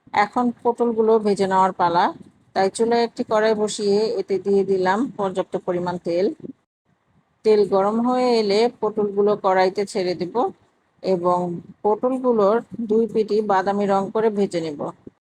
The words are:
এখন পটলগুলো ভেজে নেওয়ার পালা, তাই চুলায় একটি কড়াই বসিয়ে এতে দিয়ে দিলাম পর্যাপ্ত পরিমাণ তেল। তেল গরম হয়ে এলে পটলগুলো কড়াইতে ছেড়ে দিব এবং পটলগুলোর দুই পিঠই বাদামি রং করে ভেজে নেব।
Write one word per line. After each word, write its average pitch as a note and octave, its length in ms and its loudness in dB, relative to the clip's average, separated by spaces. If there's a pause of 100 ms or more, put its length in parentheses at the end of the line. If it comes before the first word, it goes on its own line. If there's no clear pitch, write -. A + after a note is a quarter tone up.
(140)
এখন G#3 300 0 (160)
পটলগুলো A#3 580 0
ভেজে G3 300 0
নেওয়ার F#3+ 260 2
পালা, F3+ 320 2 (460)
তাই F#3+ 220 2
চুলায় A#3 320 2
একটি A#3 180 -8
কড়াই A3 300 2
বসিয়ে G#3 440 0 (200)
এতে G3 200 -2
দিয়ে G3 260 2
দিলাম F#3 340 0 (180)
পর্যাপ্ত F#3+ 380 -4 (100)
পরিমাণ F3+ 400 -4
তেল। F3 220 0 (1200)
তেল G#3+ 240 4
গরম G3 360 2
হয়ে B3+ 240 0 (100)
এলে G#3 220 2 (180)
পটলগুলো G#3 540 0 (100)
কড়াইতে F#3+ 440 2
ছেড়ে F3+ 280 -4
দিব F3 200 -8 (680)
এবং F3+ 360 0 (420)
পটলগুলোর A3+ 760 2 (320)
দুই A3 180 2
পিঠই G#3+ 340 -2 (100)
বাদামি G3 360 0
রং G3 240 2
করে A3 200 0
ভেজে G3 300 -2
নেব। D#3 200 -8 (520)